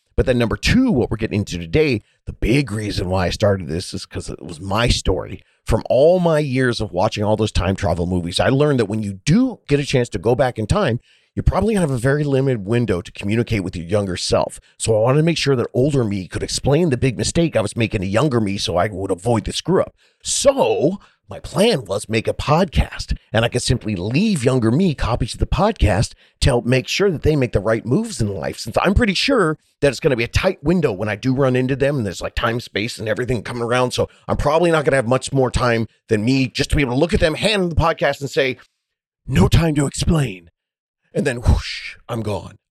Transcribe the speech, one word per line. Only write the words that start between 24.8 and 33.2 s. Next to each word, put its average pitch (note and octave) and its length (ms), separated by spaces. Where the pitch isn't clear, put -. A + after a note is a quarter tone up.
copies A#2 400
of - 60
the - 80
podcast A2+ 640
to - 80
help B2 160
make B2+ 240
sure G3 200
that D#3 120
they D3+ 160
make B2 160
the G#2+ 80
right A2 240
moves G#3 340
in G2+ 160
life, D2 240
since - 220
I'm F3 120
pretty G3+ 200
sure E3 440
that C#3+ 80
it's C#3 140
gonna C#3 160
be A#2 80
a - 20
tight - 340
window D3+ 300
when G2+ 160
I G#2+ 80
do B2+ 180
run C3 220
into B2+ 220
them, C3+ 180
and A#2+ 100
there's, F2+ 160
like, - 140
time, A#2+ 240
space, - 400
and A2 80
everything A2 360